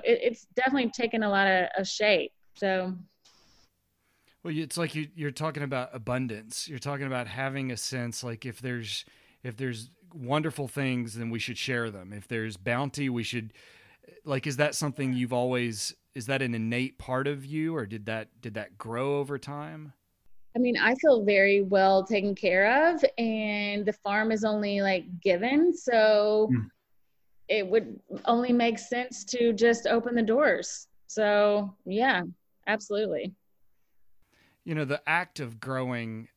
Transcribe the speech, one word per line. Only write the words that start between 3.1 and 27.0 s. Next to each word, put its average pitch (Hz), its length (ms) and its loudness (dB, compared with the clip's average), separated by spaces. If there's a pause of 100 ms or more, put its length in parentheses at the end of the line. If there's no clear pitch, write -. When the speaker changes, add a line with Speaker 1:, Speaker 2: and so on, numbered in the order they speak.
Speaker 2:
Well, 160 160 -6
it's 160 200 -6
like 160 180 -2
you, 151 200 -4
you're 147 140 -4
talking 151 320 -4
about 127 320 -4
abundance. 117 760 -6
You're 139 120 -10
talking 139 260 -6
about 127 220 -4
having 135 440 -4
a 113 60 -8
sense, 120 460 -6
like, 117 240 -10
if 117 140 -12
there's, 120 440 -6 (380)
if 117 140 -10
there's 123 340 -8 (200)
wonderful 143 560 -4
things, 123 460 -4
then 117 160 -6
we 117 80 -4
should 110 200 -6
share 117 340 -4
them. 98 220 -14
If 104 140 -14
there's 110 300 -6
bounty, 131 520 -2
we 120 140 -2
should 113 300 -6 (720)
like, 139 220 -4
is 131 100 -6
that 147 180 2
something 135 380 -2
you've 123 200 -2
always, 123 600 -2 (200)
is 117 120 -10
that 135 140 -2
an 120 140 -2
innate 120 420 -2
part 131 300 -2
of 139 180 -6
you, 156 300 -4
or 123 100 -4
did 104 200 -10
that, 110 240 -6 (120)
did 113 120 -10
that 104 240 -10
grow 127 400 -2
over 143 200 -4
time? 147 560 -12 (600)
Speaker 1:
I 240 40 -2
mean, 247 180 2
I 226 180 4
feel 262 280 4
very 202 380 6
well 190 440 6
taken 202 300 0
care 214 540 4
of, 320 140 0 (140)
and 208 680 0
the 208 80 0
farm 214 380 0
is 214 120 0
only, 202 380 2
like, 185 380 0
given, 262 560 4
so 214 760 6
Speaker 2:
Hmm. 113 160 0 (840)